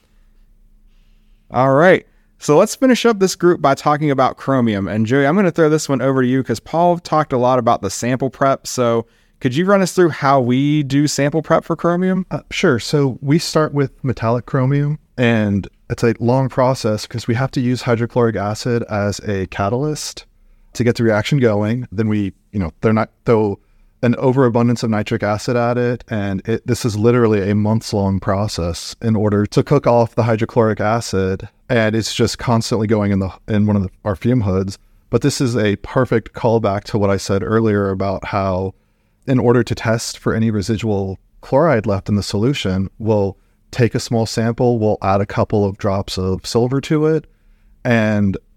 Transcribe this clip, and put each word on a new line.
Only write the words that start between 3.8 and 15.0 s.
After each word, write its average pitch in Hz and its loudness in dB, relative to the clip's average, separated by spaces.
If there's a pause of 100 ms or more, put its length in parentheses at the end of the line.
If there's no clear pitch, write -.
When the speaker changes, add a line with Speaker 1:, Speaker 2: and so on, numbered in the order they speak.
Speaker 1:
about 131 0
chromium. 113 0
And 107 -2
Joey, 139 2
I'm 156 2
gonna 196 2
throw 156 2
this 156 0
one 135 0
over 131 2
to 123 2
you 131 0
'cause 117 -4
Paul 170 0
talked 156 -2
a 131 2
lot 123 2
about 117 0
the 95 -4
sample 127 -4
prep. - -2
So 117 0 (340)
could 123 -2
you 165 0
run 196 4
us 175 -2
through 180 4
how 139 2
we 139 2
do 139 0
sample 143 -2
prep 160 0
for 165 -4
chromium? 185 0
Speaker 2:
Uh, 156 -6 (100)
sure. 139 2
So 139 -2
we 143 2
start 151 -2
with 143 -2 (100)
metallic 120 -2
chromium, 143 -2 (200)